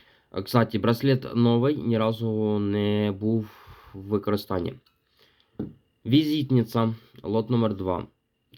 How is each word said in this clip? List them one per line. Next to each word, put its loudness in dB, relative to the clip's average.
Е, -6
кстати, 2
браслет 0
новий, 4
ні 0
разу 0
не 0
був -2
в -16
використанні. -2
Візитниця, 2
лот -2
номер 2
два. -4